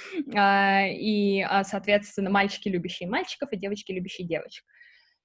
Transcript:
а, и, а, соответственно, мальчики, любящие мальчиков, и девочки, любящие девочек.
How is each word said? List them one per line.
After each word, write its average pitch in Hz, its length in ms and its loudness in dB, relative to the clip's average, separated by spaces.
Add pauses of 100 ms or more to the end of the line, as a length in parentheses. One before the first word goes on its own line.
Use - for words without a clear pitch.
(340)
а, 196 540 4
и, 202 540 0
а, 190 240 2
соответственно, 208 640 0
мальчики, 202 400 2
любящие 180 400 -4
мальчиков, 285 420 -6
и 208 60 -6
девочки, 196 340 -8
любящие 185 340 -8
девочек. - 380 -8 (600)